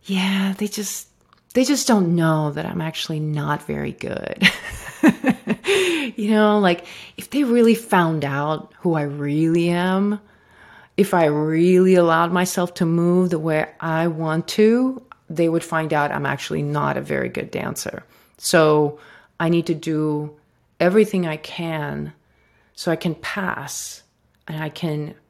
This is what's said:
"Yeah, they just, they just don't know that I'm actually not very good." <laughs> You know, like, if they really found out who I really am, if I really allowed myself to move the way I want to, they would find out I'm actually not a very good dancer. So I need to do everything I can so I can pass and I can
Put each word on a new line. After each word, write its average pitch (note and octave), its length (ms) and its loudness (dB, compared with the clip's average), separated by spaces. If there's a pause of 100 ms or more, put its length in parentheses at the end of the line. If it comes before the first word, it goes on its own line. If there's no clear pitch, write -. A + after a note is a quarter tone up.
"Yeah, G3 520 0
they G#3 120 -4
just, - 400 -8 (460)
they B3+ 100 4
just C4+ 240 0
don't F#3 260 4
know D#3+ 380 2
that D#3 120 -6
I'm F3 160 -6
actually D#3+ 400 -6
not D3 460 -4
very D3 260 -6
good." - 560 -4 (540)
<laughs> - 160 4 (960)
You G#3+ 140 -2
know, G#3+ 280 4
like, F3+ 260 2 (320)
if - 140 -16
they C#4+ 140 0
really A#3 320 6
found E3 480 0
out C#3+ 560 -4
who E3+ 140 0
I D3+ 80 0
really D3+ 680 0
am, F#3+ 520 0 (760)
if G3 180 2
I E3+ 120 4
really E3 680 4
allowed E3+ 380 4
myself F3+ 420 0
to F#3 100 -2
move F3 460 2
the E3+ 80 -2
way D#3 280 0 (120)
I E3 300 -2
want D#3+ 400 -2
to, B3 520 2 (300)
they E3 180 2
would E3 140 0
find D#3+ 320 -2
out D3 160 0
I'm C#3+ 160 -4
actually D3 360 -4
not D3 340 -2
a C3+ 40 -4
very C#3 280 -4
good - 220 -8
dancer. - 520 -8 (360)
So D3+ 600 2 (400)
I E3+ 100 -2
need E3+ 180 2
to E3+ 80 -2
do D3+ 600 -4 (460)
everything F#3+ 460 2
I D#3 100 -6
can D3+ 760 -8 (640)
so - 160 -4
I D#3+ 60 2
can E3 180 -4
pass - 880 -8 (460)
and D#3 140 -8
I D#3 60 -6
can D3+ 460 -6 (160)